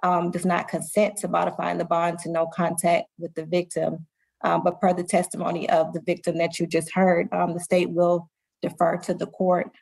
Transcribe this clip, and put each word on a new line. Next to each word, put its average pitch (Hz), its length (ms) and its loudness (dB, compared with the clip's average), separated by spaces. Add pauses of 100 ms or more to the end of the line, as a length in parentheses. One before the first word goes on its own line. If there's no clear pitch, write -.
um, 175 280 2
does 175 160 -2
not 175 220 2
consent 208 500 0
to 190 100 -6
modifying 175 500 -2
the 175 60 -2
bond 170 360 0
to - 100 -8
no 165 160 0
contact 170 600 0 (100)
with 165 160 -10
the 160 100 -8
victim. 165 640 -2 (360)
Um, 170 220 0
but 175 160 0
per 180 140 4
the 175 100 -4
testimony 175 640 -2
of 160 240 2
the 170 80 -6
victim 165 380 -2
that 170 200 -2
you 170 80 0
just 165 260 -2
heard, 185 400 4
um, 175 220 0
the 170 60 -4
state 180 300 0
will 175 380 2 (340)
defer 170 360 0
to 180 160 -4
the 170 120 -4
court. 180 440 0 (120)